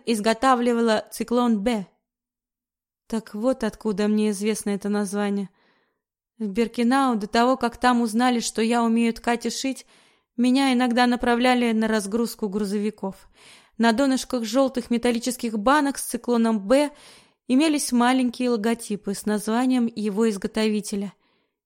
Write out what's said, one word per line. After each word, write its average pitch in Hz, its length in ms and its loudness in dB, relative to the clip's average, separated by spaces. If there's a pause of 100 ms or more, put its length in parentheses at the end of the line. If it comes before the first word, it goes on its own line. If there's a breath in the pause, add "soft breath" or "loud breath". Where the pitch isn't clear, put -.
изготавливала 233 1040 2
циклон 233 520 0
Б». 214 240 -2 (1200)
Так 220 260 -8
вот 247 300 -2
откуда 208 440 -2
мне 214 240 2
известно 208 400 -4
это 202 180 -4
название. 202 600 -4 (880)
В 220 100 -6
Биркенау, 233 680 0
до 202 120 -4
того, 247 300 2
как 240 200 -4
там 247 240 2
узнали, 240 380 0
что - 220 -4
я 233 220 2
умею 226 300 2
ткать 233 320 -4
и 233 40 -2
шить, 262 360 -6 (520 soft breath)
меня 254 340 4
иногда 247 360 2
направляли 240 640 2
на 220 160 2
разгрузку 220 600 -2
грузовиков. 208 800 -4 (520 loud breath)
На 233 120 4
донышках 254 520 0
жёлтых 240 480 0
металлических 240 680 -2
банок 277 400 2
с - 60 -10
циклоном 226 560 0
«Б» 269 320 2 (560 loud breath)
имелись 294 440 2
маленькие 247 600 2
логотипы 220 640 -4
с - 100 -12
названием 233 680 0
его 214 360 0
изготовителя. 208 840 -4 (520)